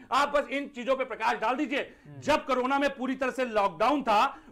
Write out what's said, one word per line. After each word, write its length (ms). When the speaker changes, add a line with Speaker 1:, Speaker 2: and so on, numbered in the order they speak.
Speaker 1:
आप 160
बस 220
इन 180
चीजों 280
पे 80
प्रकाश 300
डाल 220
दीजिए। 240
Speaker 2:
हम्म। 400
Speaker 1:
जब 260
कोरोना 320
में 120
पूरी 240
तरह 160
से 140
lockdown 580
था, 360